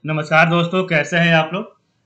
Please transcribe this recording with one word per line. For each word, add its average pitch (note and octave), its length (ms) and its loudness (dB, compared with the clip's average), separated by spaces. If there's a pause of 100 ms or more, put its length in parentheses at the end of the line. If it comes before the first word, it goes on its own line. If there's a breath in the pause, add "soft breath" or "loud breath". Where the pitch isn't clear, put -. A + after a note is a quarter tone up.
नमस्कार D#3 400 2
दोस्तों, E3+ 360 0
कैसे E3+ 340 -2
हैं E3+ 160 2
आप D#3 180 2
लोग? G#3 280 -12 (260)